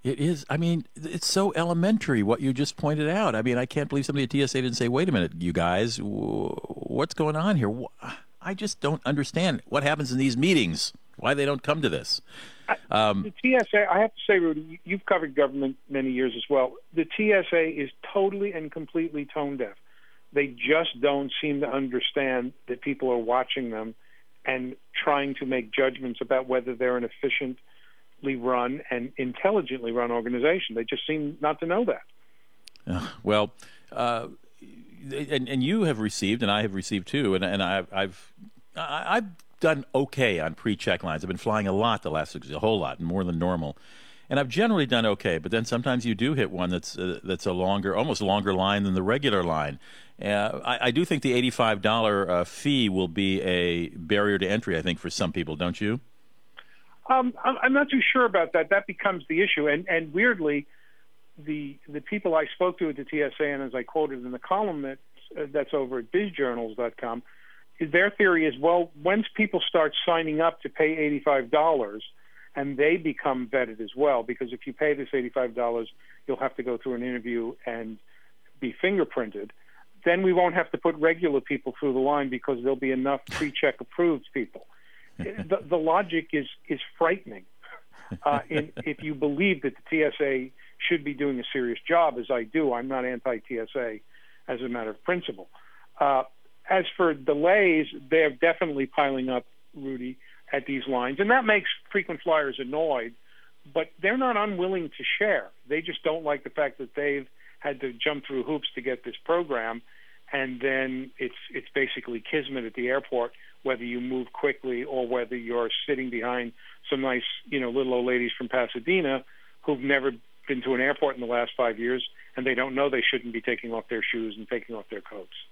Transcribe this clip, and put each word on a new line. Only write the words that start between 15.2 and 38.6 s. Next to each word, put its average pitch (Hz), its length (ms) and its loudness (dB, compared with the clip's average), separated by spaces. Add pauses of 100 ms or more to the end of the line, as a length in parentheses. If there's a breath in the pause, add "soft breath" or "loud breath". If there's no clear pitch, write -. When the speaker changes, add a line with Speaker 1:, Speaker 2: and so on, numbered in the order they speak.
Speaker 2:
government 135 400 2 (140)
many 135 220 0
years 127 260 0
as 110 120 -8
well. 131 260 2 (180)
The 160 120 0 (120)
T 214 160 4
S 185 180 4
A 165 160 4
is 143 220 -4 (240)
totally 196 400 0
and 156 180 -8
completely 156 540 -4
tone 143 320 -4
deaf. 110 180 -6 (560 soft breath)
They 143 160 2
just 131 540 0
don't 139 300 2 (100)
seem 143 180 -2
to 139 100 0
understand 131 840 -2 (140)
that 123 140 -6
people 131 300 -2
are 120 60 2
watching 123 520 0
them 110 260 -8 (500 soft breath)
and 131 300 -2 (180)
trying 139 420 2
to 139 100 -8
make 127 280 -2
judgments 131 480 0
about 131 260 0
whether 123 280 0
they're 123 220 0
an 120 80 -2
efficiently - 1300 -6
run 123 540 0
and 123 280 -4
intelligently 131 720 0
run 120 200 0
organization. 123 640 0
They 117 80 -2
just 127 240 -4
seem 151 340 -4
not 151 200 0
to 170 40 -4
know 196 200 0
that. 156 160 -2 (840)
Speaker 1:
Uh, 87 220 -4 (160 loud breath)
well, 104 300 2 (380 loud breath)
uh, 117 360 -2 (840)
and, 139 380 -2
and 131 140 0
you 202 200 2
have 143 160 2
received, 107 420 0
and 101 100 2
I 104 100 4
have 104 120 -2
received 95 340 -4
too, 120 280 2
and, 92 80 2
and 98 200 0
I've, 92 300 0
I've, 95 400 -4 (420)